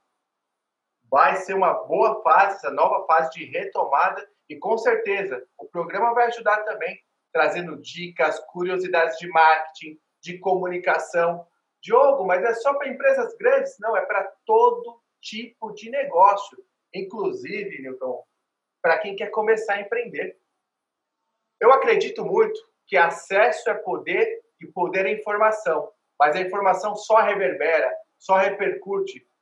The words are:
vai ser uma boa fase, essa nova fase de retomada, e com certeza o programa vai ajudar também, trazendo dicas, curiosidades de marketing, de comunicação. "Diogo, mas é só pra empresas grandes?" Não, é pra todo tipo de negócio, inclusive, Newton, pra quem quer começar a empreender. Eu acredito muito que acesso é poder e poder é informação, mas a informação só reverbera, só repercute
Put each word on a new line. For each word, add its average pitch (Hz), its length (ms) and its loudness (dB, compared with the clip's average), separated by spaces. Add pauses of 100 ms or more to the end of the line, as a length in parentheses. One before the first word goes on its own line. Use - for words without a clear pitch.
(1120)
vai 175 260 4
ser 196 180 -6
uma 180 180 2
boa 196 500 -2
fase, 190 340 4
essa 147 140 -8
nova 175 360 0
fase 165 240 2
de 160 140 -14
retomada, 180 840 -2 (200)
e 147 80 -14
com 185 200 -4
certeza 214 720 -2 (120)
o - 80 -18
programa 190 460 -2
vai 240 140 2
ajudar 214 380 0
também, 190 340 -8 (340)
trazendo 156 480 -2
dicas, 170 680 -4
curiosidades 175 720 -2
de 175 100 -12
marketing, 160 680 2 (220)
de 175 180 -14
comunicação. 180 1080 -2 (340)
"Diogo, 254 460 4
mas 185 180 0
é 233 100 0
só 277 200 0
pra 277 140 -6
empresas 262 480 0
grandes?" 262 420 0
Não, 220 180 -2
é - 80 0
pra 202 260 -4 (140)
todo 233 560 2 (200)
tipo 220 520 -12
de 214 180 -16
negócio, 202 680 2 (360)
inclusive, 190 880 -8
Newton, 131 400 -10 (600)
pra 160 160 2
quem 196 180 -8
quer 208 140 -8
começar 214 440 0
a 202 60 -6
empreender. 214 580 -8 (1200)
Eu 233 120 8
acredito 233 520 2
muito 190 360 0 (260)
que 190 100 -2
acesso 190 720 2
é 208 40 0
poder 185 680 -4 (180)
e - 60 -20
poder 185 400 -2
é 202 60 0
informação, 214 800 0 (280)
mas 151 180 4
a 185 40 -2
informação 190 540 0
só 214 260 2
reverbera, 165 720 0 (280)
só 190 180 0
repercute 196 880 -2 (160)